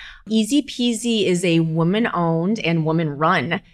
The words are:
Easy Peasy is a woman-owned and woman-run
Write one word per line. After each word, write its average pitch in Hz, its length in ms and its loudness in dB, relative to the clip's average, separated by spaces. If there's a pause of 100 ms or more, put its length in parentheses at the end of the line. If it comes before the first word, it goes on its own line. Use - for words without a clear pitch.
(280)
Easy 220 340 2
Peasy 233 640 -2
is 180 180 2
a 165 160 4
woman-owned 170 1000 0
and 165 240 0
woman-run 160 760 0 (140)